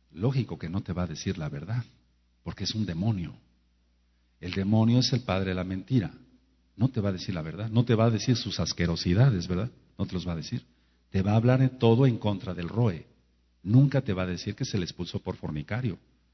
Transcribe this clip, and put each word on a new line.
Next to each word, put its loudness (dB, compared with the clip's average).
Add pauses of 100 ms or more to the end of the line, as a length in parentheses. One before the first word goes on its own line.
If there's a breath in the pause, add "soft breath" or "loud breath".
(120)
Lógico -4
que -8
no -4
te -8
va -2
a -4
decir -6
la -8
verdad, -6 (580)
porque -10
es -4
un -2
demonio. -4 (1040)
El -8
demonio 4
es 0
el 0
padre -2
de -2
la -4
mentira. -2 (640)
No 0
te -2
va 0
a -2
decir -6
la -4
verdad, -8
no 4
te 2
va 4
a 4
decir 2
sus -6
asquerosidades, 2
¿verdad? -4 (280)
No -4
te -10
los -6
va -4
a -6
decir. -8 (480)
Te 0
va 0
a 4
hablar 4
en 2
todo 6
en 2
contra -4
del -6
Roe. 0 (560)
Nunca 4
te -4
va -2
a -2
decir -6
que -6
se -4
le -2
expulsó -8
por -8
fornicario, -6 (360)